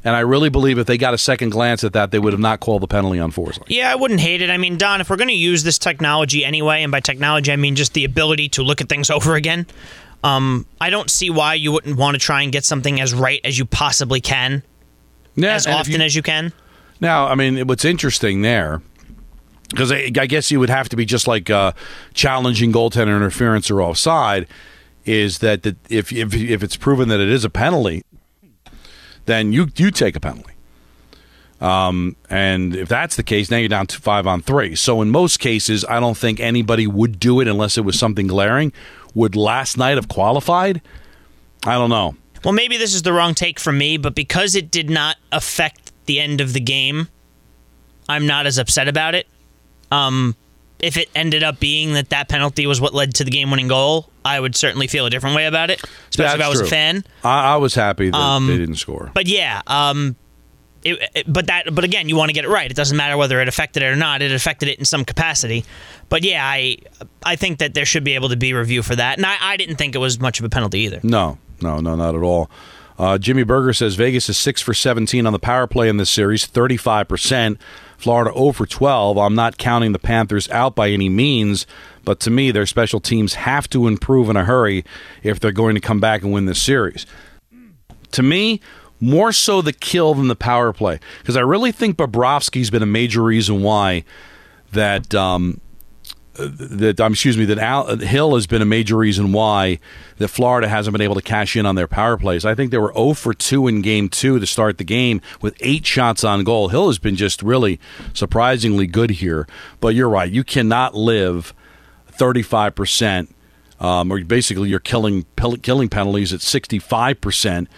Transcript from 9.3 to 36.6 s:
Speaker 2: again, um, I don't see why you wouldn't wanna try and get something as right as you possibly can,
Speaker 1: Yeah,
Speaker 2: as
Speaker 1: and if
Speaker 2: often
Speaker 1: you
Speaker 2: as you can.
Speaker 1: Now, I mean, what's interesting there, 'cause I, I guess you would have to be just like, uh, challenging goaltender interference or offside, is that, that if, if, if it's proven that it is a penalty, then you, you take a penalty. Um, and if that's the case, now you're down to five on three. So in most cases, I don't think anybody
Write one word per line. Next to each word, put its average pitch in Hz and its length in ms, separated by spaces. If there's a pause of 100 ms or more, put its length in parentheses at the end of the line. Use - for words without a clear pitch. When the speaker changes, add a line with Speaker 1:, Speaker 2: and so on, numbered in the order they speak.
Speaker 2:
again, 160 320 (560)
um, 135 440 (140)
I 170 100
don't 202 200
see 185 200
why 156 240
you 151 180
wouldn't 147 240
wanna 143 220
try 139 240
and 139 100
get 139 120
something 139 360
as 131 120
right 131 300
as 127 160
you 131 60
possibly 131 560
can, 135 420 (720)
Speaker 1:
Yeah, 196 200
Speaker 2:
as 208 120
Speaker 1:
and 147 80
if - 60
Speaker 2:
often 151 140
Speaker 1:
you 160 120
Speaker 2:
as 147 80
you 156 80
can. 160 300 (480)
Speaker 1:
Now, 160 260
I 135 80
mean, 131 320
what's 127 180
interesting 120 580
there, 90 380 (960)
'cause 131 160
I, 139 260
I 135 100
guess 143 240
you 143 100
would 127 100
have 131 200
to 117 60
be 117 80
just 117 220
like, 110 240
uh, 98 220 (420)
challenging 123 580
goaltender 117 440
interference 104 520
or 98 140
offside, 101 640 (580)
is 107 340
that, 107 260
that 101 120 (140)
if, 110 220
if, 110 220
if 110 280
it's 104 140
proven 131 320
that 107 120
it 101 80
is 120 160
a 90 60
penalty, 110 520 (1200)
then 110 260
you, 156 240
you 190 140
take 107 260
a 73 40
penalty. 60 340 (1080)
Um, 92 560 (140)
and 95 440
if 92 140
that's 147 280
the 110 60
case, 104 280
now 117 80
you're 113 100
down 98 200
to - 120
five 101 260
on 90 140
three. 120 340
So 113 280
in 107 80
most 160 280
cases, 110 480
I 117 140
don't 117 160
think 110 240
anybody 117 460